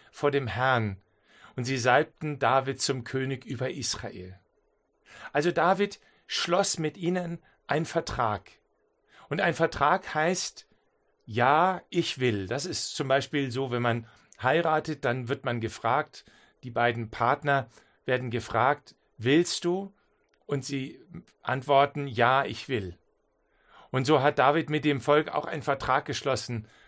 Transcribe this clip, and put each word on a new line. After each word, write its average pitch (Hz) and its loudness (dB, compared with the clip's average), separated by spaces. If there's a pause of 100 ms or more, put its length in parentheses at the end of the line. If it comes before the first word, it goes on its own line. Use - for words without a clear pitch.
(120)
vor 143 0
dem 135 0
Herrn. 110 0 (540)
Und 127 -6
sie 131 -2
salbten 131 2
David 131 2
zum 131 -2
König 131 -4
über 131 -6
Israel. 95 -8 (920)
Also 151 2
David 185 2 (260)
schloss 185 0
mit 156 -4
ihnen 175 -4 (260)
einen 156 0
Vertrag. 120 -4 (800)
Und 156 -4
ein 170 0
Vertrag 160 0
heißt: 165 -2 (580)
„Ja, 147 2
ich 170 -2
will.“ 104 0
Das 139 -4
ist - -6
zum 139 -4
Beispiel 135 0
so, 127 -4
wenn 120 0
man 117 0 (340)
heiratet, 156 0
dann 123 -2
wird - -4
man 120 -2
gefragt, 117 -2 (380)
die 123 -12
beiden 117 0
Partner 139 0 (340)
werden 127 -2
gefragt: 120 0 (220)
„Willst 143 2
du?“ 190 -2 (540)
Und 139 -4
sie 135 -6 (440)
antworten: 139 2
„Ja, 123 4
ich - -8
will.“ 98 -4 (960)
Und 131 0
so 139 4
hat 147 2
David 143 4
mit 151 -2
dem 143 2
Volk 147 4
auch 147 -4
einen 147 -8
Vertrag 139 0
geschlossen: 123 -4 (200)